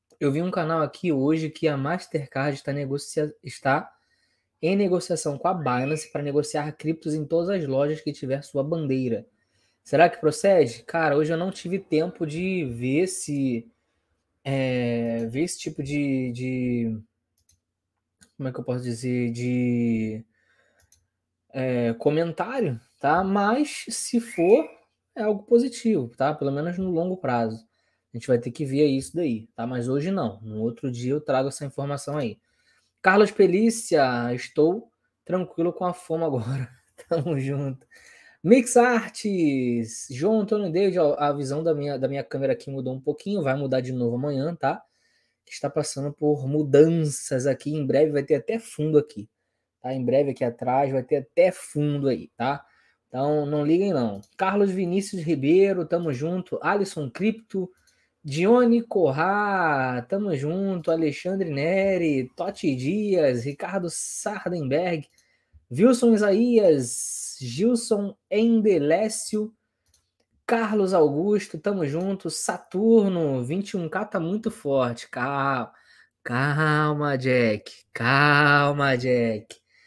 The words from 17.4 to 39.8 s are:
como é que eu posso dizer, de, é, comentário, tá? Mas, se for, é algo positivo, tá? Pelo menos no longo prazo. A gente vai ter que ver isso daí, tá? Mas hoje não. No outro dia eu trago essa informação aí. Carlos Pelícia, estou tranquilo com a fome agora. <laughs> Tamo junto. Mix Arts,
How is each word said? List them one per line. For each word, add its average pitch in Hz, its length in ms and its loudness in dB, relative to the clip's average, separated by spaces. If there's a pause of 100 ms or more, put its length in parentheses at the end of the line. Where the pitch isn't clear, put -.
como 131 120 -6
é - 20 -4
que - 80 -10
eu - 40 -10
posso 123 200 -4
dizer, 123 480 -2
de, 117 960 -2 (1200)
é, 123 440 -2
comentário, 165 840 -2 (200)
tá? 160 240 2
Mas, 208 680 0
se - 300 -4
for, 226 500 4 (460)
é 233 80 -6
algo 208 200 -2
positivo, 233 720 2
tá? 143 180 0
Pelo 139 180 -2
menos 165 260 -4
no 190 140 -4
longo 180 260 -2
prazo. 117 400 -2 (560)
A 120 40 -12
gente 117 100 -10
vai 123 100 4
ter 117 140 -6
que 151 120 -8
ver 139 220 2
isso 135 300 -2
daí, 123 400 -4
tá? 117 100 -8
Mas 123 240 -6
hoje 147 220 -2
não. 127 300 -4
No 110 200 -8
outro 120 300 -4
dia 123 200 -6
eu 147 80 -2
trago 135 300 -2
essa 143 160 -10
informação 143 520 -8
aí. 120 220 -6 (600)
Carlos 202 300 6
Pelícia, 170 1000 2
estou 160 580 0 (340)
tranquilo 170 480 -2
com 185 120 -6
a 175 80 -2
fome 165 300 -6
agora. 131 460 -4 (160)
<laughs> - 240 -20
Tamo 160 300 -2
junto. 139 460 -6 (580)
Mix 240 320 6
Arts, 165 1300 2